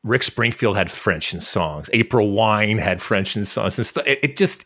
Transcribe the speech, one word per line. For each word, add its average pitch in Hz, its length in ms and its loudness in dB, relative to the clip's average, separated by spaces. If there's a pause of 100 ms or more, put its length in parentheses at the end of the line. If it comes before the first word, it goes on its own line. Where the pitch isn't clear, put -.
Rick 127 180 0
Springfield 117 560 0
had 87 140 0
French - 420 -2
in 87 60 -8
songs. 76 540 -4
April 113 360 2
Wine 107 480 2
had 92 240 0
French 95 340 -2
in 104 80 -2
songs. 101 360 -2
And 113 80 -2
stu-, - 180 -4
it, 135 160 2
it 135 160 -2
just, - 280 0